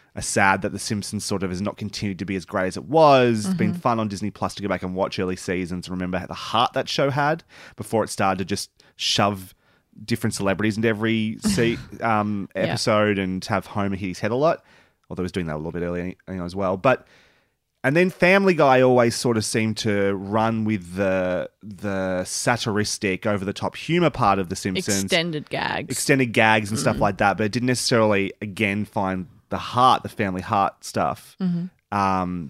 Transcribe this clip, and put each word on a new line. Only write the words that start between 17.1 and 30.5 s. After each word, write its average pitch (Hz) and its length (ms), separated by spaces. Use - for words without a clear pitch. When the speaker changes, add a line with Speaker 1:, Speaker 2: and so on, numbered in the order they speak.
Speaker 1:
and 135 100
then 180 160
Family 190 440
Guy 139 260
always 123 380
sort 120 180
of 107 80
seemed 110 360
to 101 360
run 110 480
with 92 320
the, 92 540
the 95 640
satiristic, 104 1000
over-the-top 101 500
humour 165 340
part 98 300
of 92 80
The 90 80
Simpsons. 98 480
Speaker 2:
Extended 165 460
gags. - 420
Speaker 1:
Extended 131 360
gags 110 420
and 110 100
stuff 113 160
Speaker 2:
Mm. 104 60
Speaker 1:
like 101 160
that, 101 180
but 107 120
it 101 40
didn't 123 160
necessarily, 107 640
again, 104 440
find 95 420
the 95 100
heart, 123 420
the 101 80
family 95 320
heart 98 420